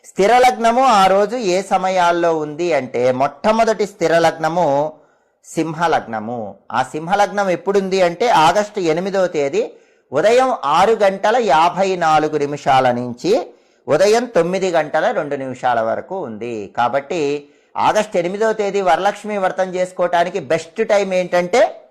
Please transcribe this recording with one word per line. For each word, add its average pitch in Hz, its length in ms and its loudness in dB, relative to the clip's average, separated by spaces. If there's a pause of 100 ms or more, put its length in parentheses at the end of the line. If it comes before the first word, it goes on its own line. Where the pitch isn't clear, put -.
స్థిర 220 340 2
లగ్నము 240 460 4
ఆ 208 220 4
రోజు 202 300 2
ఏ 196 260 0
సమయాల్లో 175 760 0
ఉంది 151 340 -4
అంటే, 127 400 0
మొట్టమొదటి 208 760 0
స్థిర 165 320 0
లగ్నము 156 720 0 (520)
సింహ 165 420 -4
లగ్నము. 113 680 -4 (180)
ఆ 120 100 0
సింహ 160 320 -4
లగ్నం 202 360 0
ఎప్పుడుంది 190 520 0
అంటే, 175 260 0
ఆగస్టు 196 520 2
ఎనిమిదో 180 460 0
తేదీ 165 460 -2 (400)
ఉదయం 233 520 2
ఆరు 175 280 2
గంటల 202 440 0
యాభై 180 600 2
నాలుగు 156 400 2
నిమిషాల 139 540 0
నుంచి 123 640 -2 (340)
ఉదయం 202 360 2
తొమ్మిది 185 460 0
గంటల 160 400 0
రెండు 151 260 -4
నిమిషాల 127 440 -2
వరకు 113 400 -4
ఉంది. 110 560 -10
కాబట్టి 143 720 -4 (280)
ఆగస్టు 170 420 0
ఎనిమిదో 202 340 -2
తేదీ 202 280 -2
వరలక్ష్మి 196 580 -2
వ్రతం 185 360 -2
చేసుకోవటానికి 180 680 -2
బెస్ట్ 165 480 -4
టైమ్ 202 260 0
ఏంటంటే 180 760 0